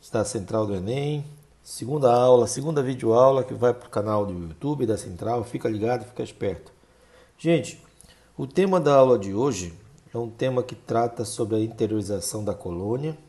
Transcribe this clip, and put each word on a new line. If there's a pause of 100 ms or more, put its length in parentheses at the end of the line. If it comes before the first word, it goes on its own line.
da
Central
do
enem, (360)
segunda
aula,
segunda
videoaula
que
vai
pro
canal
do
YouTube
da
Central,
fica
ligado,
fica
esperto. (640)
Gente, (540)
o
tema
da
aula
de
hoje (400)
é
um
tema
que
trata
sobre
a
interiorização
da
colônia (120)